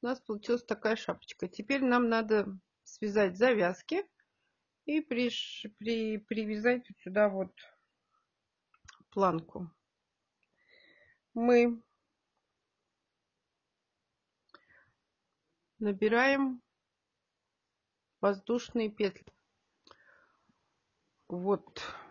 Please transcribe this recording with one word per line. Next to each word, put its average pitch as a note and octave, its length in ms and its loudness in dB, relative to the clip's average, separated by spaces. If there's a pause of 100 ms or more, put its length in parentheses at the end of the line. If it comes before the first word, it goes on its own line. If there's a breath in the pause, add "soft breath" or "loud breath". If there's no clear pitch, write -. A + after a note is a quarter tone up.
у - 40 -8
нас B3+ 160 -4
получилась A#3 420 -4
такая A3 320 -2
шапочка. - 520 -8
Теперь C4 360 -4
нам B3 240 2
надо A3 380 2 (380)
связать G3+ 540 0
завязки A3+ 720 0 (760)
и D4+ 160 -2
приш-, A#3+ 640 -4 (120)
при-, A3 420 -4
привязать G#3+ 680 -2
вот - 120 -20
сюда G3+ 300 2
вот F#3+ 240 -6 (1600)
планку. F3 600 -2 (1600 soft breath)
Мы A#3+ 500 4 (4000 soft breath)
набираем B3 840 2 (1600)
воздушные A3 680 -2
петли. G3+ 440 -6 (1900 soft breath)
Вот F#3+ 540 -4 (300 loud breath)